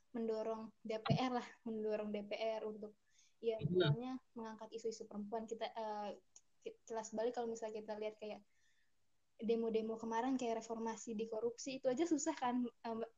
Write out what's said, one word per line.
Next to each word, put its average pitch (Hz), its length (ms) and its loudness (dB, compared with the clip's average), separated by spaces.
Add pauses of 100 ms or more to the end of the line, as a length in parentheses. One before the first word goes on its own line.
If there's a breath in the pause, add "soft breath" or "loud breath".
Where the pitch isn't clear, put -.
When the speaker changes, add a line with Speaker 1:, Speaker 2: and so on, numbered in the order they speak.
(100)
Speaker 1:
mendorong 220 720 -2
D 214 160 -2
P 214 160 4
R 247 240 2
lah, 226 80 -4 (160)
mendorong 214 480 -2
D 208 160 -2
P 208 80 -6
R 220 320 -2
untuk 214 240 -8 (520)
ya 226 160 2
Speaker 2:
Hmm. 214 160 0
Speaker 1:
misalnya 226 400 4 (240)
mengangkat 220 320 -10
isu-isu 220 400 -4
perempuan. 208 400 -4
Kita, 220 160 -2
eh, 208 480 -4 (480)
ki-, - 240 -10
jelas 220 240 -4
balik 226 240 2
kalau 240 160 0
misalnya 226 320 -4
kita 214 160 -6
lihat 214 240 -2
kayak 208 160 -6 (1040)
demo-demo 220 560 4
kemarin 233 400 2
kayak 226 240 0
reformasi 226 560 -2
di 226 80 0
korupsi 233 560 -2
itu 269 80 4
aja 262 160 4
susah 330 320 4
kan, 247 240 4 (240)
em, 226 120 0 (200)